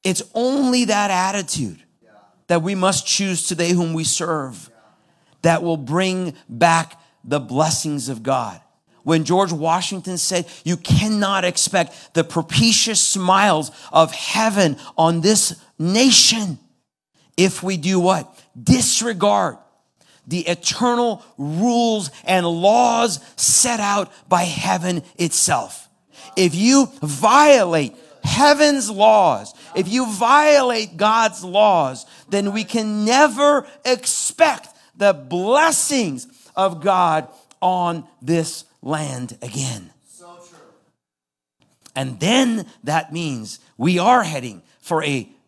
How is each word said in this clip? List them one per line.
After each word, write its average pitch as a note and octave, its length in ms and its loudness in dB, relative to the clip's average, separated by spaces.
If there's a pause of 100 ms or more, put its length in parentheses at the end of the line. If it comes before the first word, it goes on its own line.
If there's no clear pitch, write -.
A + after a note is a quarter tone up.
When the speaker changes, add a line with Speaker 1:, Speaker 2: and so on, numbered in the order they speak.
Speaker 1:
It's F#3 180 -2 (100)
only B3 540 0
that G#3 240 0
attitude F#3 720 -4 (640)
that E3+ 160 0
we G3 140 -4
must F#3+ 280 0
choose F#3+ 420 -2
today E3+ 260 -2
whom E3+ 200 0
we D#3+ 120 -4
serve D3+ 680 -6 (720)
that E3 200 2
will E3 140 -2
bring F3 580 -2 (140)
back D#3+ 500 2 (260)
the C#3 160 -2
blessings C#3 680 -2
of A2+ 140 -10
God. A#2 360 -4 (440)
When D#3+ 220 2
George F3+ 280 0
Washington F3 640 -4
said, F3 300 -4 (180)
"You E3+ 120 -2
cannot G3+ 680 0
expect - 680 -2
the E3 100 2
propitious G#3 800 0
smiles F#3 680 2 (220)
of D#3+ 200 4
heaven G3 680 -4 (180)
on E3 240 2
this F#3+ 360 0 (220)
nation G#3 800 2 (760)
if F#3 260 0
we F#3+ 140 -4
do F3+ 240 0
what? F3 380 -2 (240)
Disregard G3+ 960 0 (680)
the E3 200 -6
eternal A#3 760 -2 (140)
rules G#3 760 -2 (140)
and F3+ 220 0
laws A3 720 0 (180)
set - 440 0
out G3+ 300 -2 (160)
by F3 180 2
heaven F3 580 -4 (140)
itself." - 720 -2 (480)
If F3+ 180 2
you B3 340 4 (140)
violate F3 960 4 (280)
heaven's C#4+ 680 2
laws, F#3+ 640 2 (200)
if F#3 140 -2
you B3 240 -2
violate A#3+ 840 2
God's G#3+ 440 0
laws, F3+ 640 2 (240)
then G3+ 240 -2
we A3 100 -4
can G#3+ 440 -4
never C#4 600 2 (200)
expect - 840 0 (280)
the G3+ 180 2
blessings F#3+ 1120 0 (280)
of F3 280 -2
God F3 460 0 (340)
on F3 440 -4 (140)
this D#3+ 440 -4 (180)
land C3+ 580 -8
again. A#2+ 500 -8 (160)
Speaker 2:
So - 200 -20
true. F3 320 -20 (1400)
Speaker 1:
And C3 240 -6
then A3+ 460 0 (180)
that D#3 300 -4
means C3+ 460 -8 (180)
we E3+ 200 2
are A#3 240 4
heading B2+ 400 -8 (180)
for D#3 220 -4
a C#3 260 -4 (200)